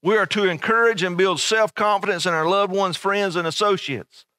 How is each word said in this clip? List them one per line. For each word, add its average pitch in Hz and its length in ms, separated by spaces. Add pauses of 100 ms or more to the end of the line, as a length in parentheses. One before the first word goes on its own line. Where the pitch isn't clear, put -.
We 196 140
are 202 120
to 208 180
encourage 226 580
and 180 140
build 185 240
self-confidence 208 840
in 180 80
our 160 140
loved 196 240
ones, 190 240
friends, 196 400
and 175 100
associates. 160 800 (140)